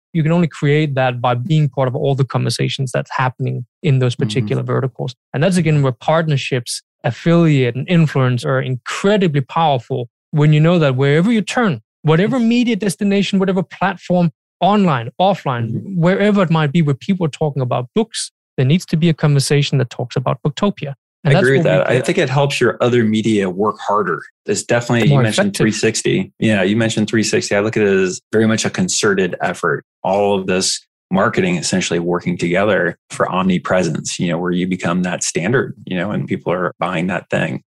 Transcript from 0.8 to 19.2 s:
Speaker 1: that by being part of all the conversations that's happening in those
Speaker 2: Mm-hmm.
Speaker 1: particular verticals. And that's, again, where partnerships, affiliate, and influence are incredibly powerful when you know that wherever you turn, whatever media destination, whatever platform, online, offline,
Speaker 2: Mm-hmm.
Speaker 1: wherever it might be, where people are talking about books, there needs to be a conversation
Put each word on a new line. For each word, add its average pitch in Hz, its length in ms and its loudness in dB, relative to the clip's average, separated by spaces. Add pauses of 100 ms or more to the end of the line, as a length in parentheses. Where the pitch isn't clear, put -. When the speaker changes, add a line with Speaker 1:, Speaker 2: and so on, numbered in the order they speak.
Speaker 1:
that 127 260 0
by 123 140 0
being 147 340 2
part 135 180 -2
of 120 80 -4
all 139 200 0
the 127 100 0
conversations 127 640 -4
that's 139 240 -6
happening 127 480 -4 (200)
in 135 160 2
those 127 160 0
Speaker 2:
Mm-hmm. - 80 -4
Speaker 1:
particular 123 400 -2
verticals. 123 500 -4 (200)
And 139 100 -2
that's, 185 120 2
again, 156 280 2
where 131 80 2
partnerships, 147 920 -2 (220)
affiliate, 143 720 2
and 127 120 -6
influence 139 560 2
are 139 160 0
incredibly 147 800 0
powerful 131 680 -2 (220)
when 151 200 4
you 151 80 6
know 170 200 4
that 139 160 2
wherever 147 360 2
you 220 120 2
turn, 196 380 -2 (200)
whatever 196 380 2
media 233 360 2
destination, 202 640 0
whatever 190 240 0
platform, 180 680 0 (300)
online, 175 480 2 (120)
offline, 131 500 0
Speaker 2:
Mm-hmm. 180 300 -4
Speaker 1:
wherever 196 400 4
it 170 80 2
might 156 220 2
be, 170 100 2
where 143 140 2
people 185 320 -4
are - 20 -2
talking 143 320 -4
about 127 320 -4
books, - 380 -4 (260)
there 131 80 2
needs 160 220 2
to 175 100 0
be 165 120 4
a 160 40 4
conversation 143 640 2